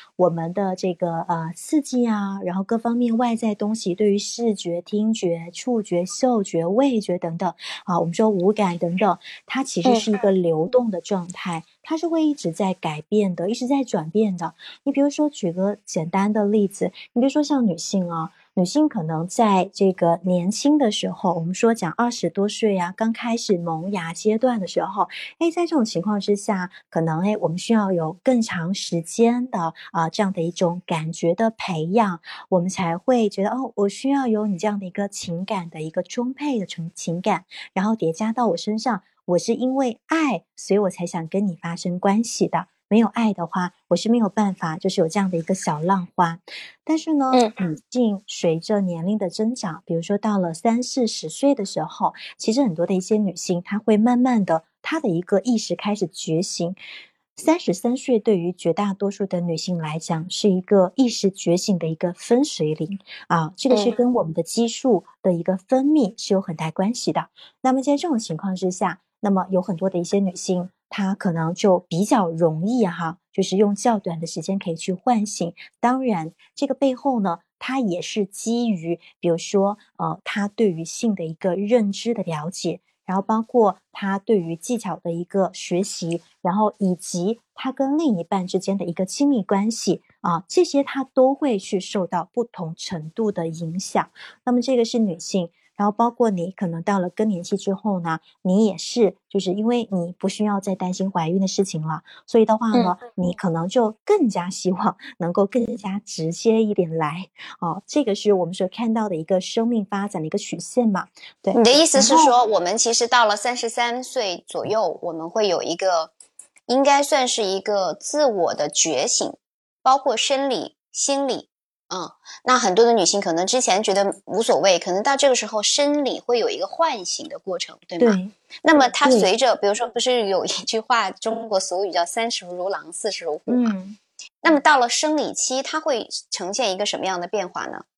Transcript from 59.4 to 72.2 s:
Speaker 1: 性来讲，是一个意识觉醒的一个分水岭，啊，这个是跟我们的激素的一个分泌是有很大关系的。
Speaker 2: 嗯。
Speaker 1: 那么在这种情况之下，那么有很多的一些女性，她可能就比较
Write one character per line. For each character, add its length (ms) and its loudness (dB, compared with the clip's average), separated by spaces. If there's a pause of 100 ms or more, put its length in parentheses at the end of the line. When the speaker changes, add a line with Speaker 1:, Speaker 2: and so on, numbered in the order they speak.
Speaker 1:
性 220 -4
来 200 -6
讲， 320 -4
是 200 0
一 100 4
个 360 4
意 120 4
识 240 -2
觉 240 0
醒 240 0
的 80 -4
一 80 -4
个 160 -4
分 320 2
水 300 -2
岭， 260 -6 (280)
啊， 280 0
这 140 0
个 80 6
是 140 2
跟 240 2
我 80 2
们 100 -6
的 100 -2
激 240 0
素 380 2 (160)
的 100 2
一 100 0
个 140 0
分 300 0
泌 320 4
是 160 -2
有 80 2
很 140 -6
大 140 -4
关 240 0
系 200 -2
的。 80 0
Speaker 2:
嗯。 80 -6 (320)
Speaker 1:
那 120 4
么 80 2
在 140 2
这 140 0
种 100 2
情 160 -6
况 180 -4
之 160 0
下， 300 -2 (220)
那 80 0
么 220 2
有 100 2
很 140 -4
多 120 0
的 120 -2
一 40 0
些 160 0
女 160 -2
性， 360 -2 (180)
她 260 -2
可 160 -2
能 220 0
就 260 4
比 240 -2
较 260 2